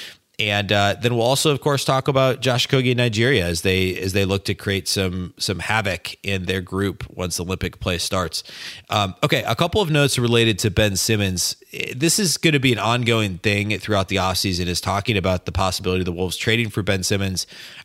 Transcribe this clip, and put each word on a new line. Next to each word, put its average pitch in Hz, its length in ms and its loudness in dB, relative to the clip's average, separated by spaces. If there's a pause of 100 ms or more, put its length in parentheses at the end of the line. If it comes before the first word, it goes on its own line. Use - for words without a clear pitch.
(380)
And, 101 340 0
uh, 101 280 4
then 120 140 0
we'll 117 120 2
also, 139 260 2
of 135 80 -2
course, 139 240 0
talk 135 240 0
about 131 320 2
Josh 110 260 0
Okogie 127 260 2
in 117 40 0
Nigeria 117 500 2
as 85 140 -2
they, 92 380 2
as 95 160 -2
they 98 100 2
look 95 220 0
to 101 80 -2
create 98 340 -4
some, 92 500 -2
some - 200 -2
havoc 104 640 -2
in 95 220 -4
their 95 160 -2
group 95 480 -4
once 90 280 -6
Olympic 90 420 -6
play 90 180 -2
starts. 95 440 -4 (460)
Um, 101 340 0
okay, 139 240 2
a 117 80 0
couple 175 280 0
of 160 80 -2
notes 143 280 2
related 117 420 4
to 107 100 0
Ben 101 260 2
Simmons. 98 680 0 (320)
This 156 240 2
is 175 200 0
gonna 156 200 4
be 131 140 4
an 107 60 0
ongoing 110 600 2
thing 104 400 0
throughout 98 300 0
the 98 80 -2
offseason, 92 500 0
is 87 140 -2
talking 101 380 0
about 90 260 0
the - 80 -8
possibility 92 480 0
of 90 60 -2
the 90 60 -2
Wolves 87 260 -4
trading 113 320 0
for 107 120 -2
Ben 95 200 0
Simmons. 98 440 -2 (380)